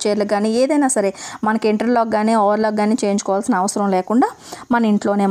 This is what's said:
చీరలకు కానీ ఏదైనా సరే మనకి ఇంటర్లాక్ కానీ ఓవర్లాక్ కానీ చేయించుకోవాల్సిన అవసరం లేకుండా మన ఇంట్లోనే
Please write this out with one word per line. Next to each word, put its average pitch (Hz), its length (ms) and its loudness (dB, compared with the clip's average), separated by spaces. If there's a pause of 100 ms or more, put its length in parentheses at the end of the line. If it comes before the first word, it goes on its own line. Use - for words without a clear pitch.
చీరలకు 214 320 0
కానీ 208 160 0 (120)
ఏదైనా 285 340 2
సరే 202 140 0 (360)
మనకి 220 260 0
ఇంటర్లాక్ 226 440 0
కానీ 214 180 0 (100)
ఓవర్లాక్ 214 380 0
కానీ 214 200 2
చేయించుకోవాల్సిన 202 600 0
అవసరం 202 340 -2
లేకుండా 226 320 2 (460)
మన 233 180 2
ఇంట్లోనే 202 400 0